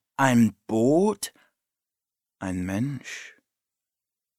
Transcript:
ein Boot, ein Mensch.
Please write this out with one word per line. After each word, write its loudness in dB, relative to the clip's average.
ein 4
Boot, 0
ein -6
Mensch. -8